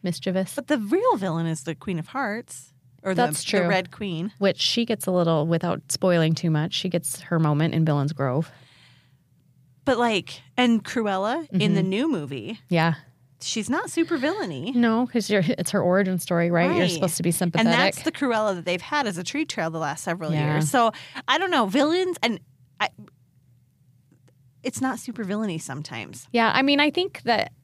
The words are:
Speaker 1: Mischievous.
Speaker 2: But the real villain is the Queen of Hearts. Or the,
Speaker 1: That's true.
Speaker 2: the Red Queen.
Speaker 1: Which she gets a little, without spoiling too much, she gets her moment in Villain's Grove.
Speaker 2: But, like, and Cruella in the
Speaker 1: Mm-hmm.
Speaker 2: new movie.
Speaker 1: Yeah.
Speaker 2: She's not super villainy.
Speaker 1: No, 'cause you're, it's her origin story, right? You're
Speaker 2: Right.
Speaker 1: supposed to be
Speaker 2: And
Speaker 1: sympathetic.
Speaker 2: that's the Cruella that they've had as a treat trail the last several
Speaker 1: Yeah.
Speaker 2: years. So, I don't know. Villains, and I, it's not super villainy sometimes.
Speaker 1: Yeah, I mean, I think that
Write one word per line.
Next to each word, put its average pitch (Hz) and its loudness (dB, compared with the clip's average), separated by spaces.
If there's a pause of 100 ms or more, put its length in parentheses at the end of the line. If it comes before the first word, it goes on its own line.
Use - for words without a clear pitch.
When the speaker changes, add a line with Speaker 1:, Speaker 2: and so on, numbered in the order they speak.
Speaker 1:
Mischievous. 185 -2
Speaker 2:
But 277 -8
the 302 2
real 349 2
villain 165 -2
is 160 -4
the 165 -6
Queen 180 -6
of 156 -6
Hearts. 240 -8 (300)
Or 190 0
the, 233 2
Speaker 1:
That's 151 -4
true. 196 2
Speaker 2:
the 175 2
Red 185 0
Queen. 185 -6
Speaker 1:
Which 196 2
she - 0
gets 208 -4
a 190 0
little, 165 4
without 165 0
spoiling 165 2
too 165 0
much, 156 0
she - -4
gets - -4
her 170 -2
moment 151 2
in 160 2
Villain's 147 2
Grove. 139 -2 (1300)
Speaker 2:
But, 254 2
like, 226 0 (160)
and 233 4
Cruella 220 -2
in 170 2
the 165 2
Speaker 1:
Mm-hmm. 190 0
Speaker 2:
new 247 0
movie. 143 -6 (100)
Speaker 1:
Yeah. 165 2 (440)
Speaker 2:
She's - -6
not 349 -2
super 339 0
villainy. 240 -4
Speaker 1:
No, 240 2
'cause 233 -2
you're, 202 4
it's - -2
her 202 0
origin 185 2
story, 170 2
right? 175 4
You're 175 2
Speaker 2:
Right. 180 2
Speaker 1:
supposed 160 -2
to - -4
be 170 2
Speaker 2:
And 165 0
Speaker 1:
sympathetic. 220 2 (240)
Speaker 2:
that's - -10
the 320 0
Cruella 220 0
that 165 -8
they've 175 -2
had 294 -2
as 180 -4
a 180 -6
treat 294 -4
trail 165 -4
the 160 -6
last 143 -4
several 170 -4
Speaker 1:
Yeah. 151 2
Speaker 2:
years. 156 0
So, 240 4 (360)
I 262 2
don't 359 0
know. 254 4
Villains, 320 2
and 226 -2 (420)
I, 214 -2 (1700)
it's - -6
not 262 -4
super 233 -10
villainy 196 -4
sometimes. 131 -10
Speaker 1:
Yeah, 233 2
I - 4
mean, 277 2
I 302 4
think 370 -4
that 233 0 (100)